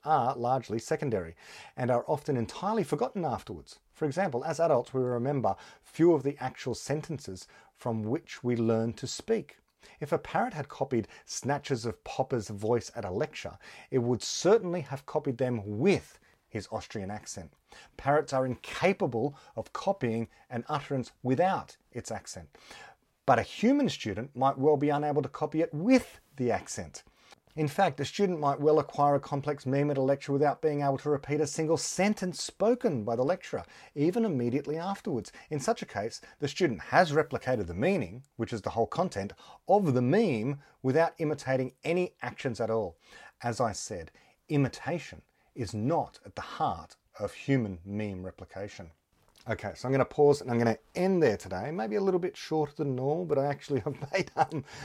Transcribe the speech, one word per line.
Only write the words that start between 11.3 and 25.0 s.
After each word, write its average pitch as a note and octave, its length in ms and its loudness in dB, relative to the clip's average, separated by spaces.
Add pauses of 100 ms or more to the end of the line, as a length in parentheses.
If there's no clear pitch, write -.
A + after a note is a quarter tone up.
of - 160 -6
Popper's - 460 -4
voice G#2+ 480 0
at A2 80 -6
a F#2 60 -6
lecture, C3 460 -6 (340)
it C3+ 80 0
would A#2+ 240 0
certainly F3+ 580 2
have - 260 -10
copied C3+ 320 -2
them B2 240 -2 (160)
with E3+ 400 2 (300)
his G#2 240 -6
Austrian G#2+ 380 -8
accent. G2+ 420 -12 (440)
Parrots C#3+ 360 2
are C3 140 2
incapable C#3 880 0 (200)
of - 160 -8
copying A2+ 560 -2 (220)
an A#2+ 180 -6
utterance C#3 440 -4 (100)
without C3 540 0 (160)
its A#2 180 -10
accent. F#2+ 380 -12 (800)
But B2 120 6
a G#2+ 40 2
human C4 460 4
student A2+ 460 -4
might C3+ 240 2
well D3 180 6
be C#3+ 120 2
unable D3 340 2